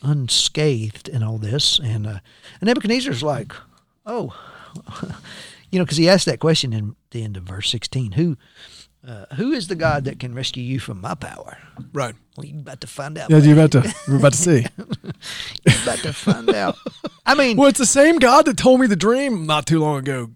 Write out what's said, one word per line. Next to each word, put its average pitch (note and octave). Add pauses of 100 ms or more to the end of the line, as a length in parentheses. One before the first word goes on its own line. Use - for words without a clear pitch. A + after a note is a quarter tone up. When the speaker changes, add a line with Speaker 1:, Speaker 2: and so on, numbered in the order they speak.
Speaker 1:
unscathed C3+
in B2
all A2
this. G#2+
And, A2
uh, G2+ (400)
and F#3+
Nebuchadnezzar's A#3+
like, C3 (520)
"Oh." G#3 (520)
<laughs> - (560)
You F#3
know, F3
'cause C#3+
he E3
asked F#3+
that C3
question D3+
in G#2+ (160)
the A#2
end G#2
of F#2
verse F#2
sixteen, A#2
"Who, D#3 (680)
uh, G#2+ (100)
who A3+
is A#3
the F#3
God D#3
that C#3
can B2
rescue B2+
you B2+
from G#2
my -
power?" - (360)
Speaker 2:
Right. B2 (220)
Speaker 1:
Well, C#3
you D3
about C3
to A#2+
find D3
out, D3+
Speaker 2:
Yeah, D#3
you D3+
Speaker 1:
buddy. D3+
Speaker 2:
about B2
to, - (120)
we're C#3
about C#3
to -
see. C#3
Speaker 1:
<laughs> - (880)
You - (100)
about -
to D3+
find -
out. G3 (480)
I B3
mean B3+
Speaker 2:
Well, C#4
it's -
the C4
same D#4
God C4
that B3
told B3+
me C4
the G3+
dream A3+
not D3+
too D#3+
long D3+
ago, C3